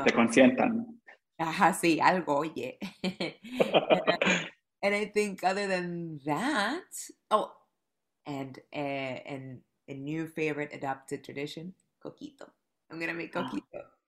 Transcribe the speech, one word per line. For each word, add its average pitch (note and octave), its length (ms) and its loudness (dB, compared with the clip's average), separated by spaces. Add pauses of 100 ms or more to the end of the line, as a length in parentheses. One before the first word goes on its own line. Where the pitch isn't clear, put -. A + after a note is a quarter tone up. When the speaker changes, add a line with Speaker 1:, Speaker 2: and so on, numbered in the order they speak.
Speaker 1:
te B2+ 80 4
Speaker 2:
Um, A#2 160 6
Speaker 1:
consientan. B2 580 6 (540)
Speaker 2:
Ajá, E3 340 4
sí, E3+ 260 2
algo, D3+ 400 4
oye. D3 380 -6 (260)
<laughs> F#3 320 -6 (540)
And - 180 6
I, F3 420 2 (140)
Speaker 1:
<laughs> - 200 -20
Speaker 2:
and G3+ 120 2
I G#3+ 100 0
think G#3 380 0
other F#3+ 240 2
than E3+ 580 -4
that, A3 580 0 (480)
oh, G#3 220 2 (720)
and, C3+ 320 -8 (160)
uh, - 40 -10
and C3+ 840 -6 (260)
a C#3 60 -10
new D3+ 340 -6
favorite D3+ 460 -2
adopted C3+ 500 -8
tradition, D#3+ 500 -10 (300)
coquito. - 460 -16 (400)
I'm D#3+ 100 -12
gonna E3 140 -4
make E3 220 -8
Speaker 1:
Ah. F3+ 80 -2
Speaker 2:
coquito, - 400 -10 (240)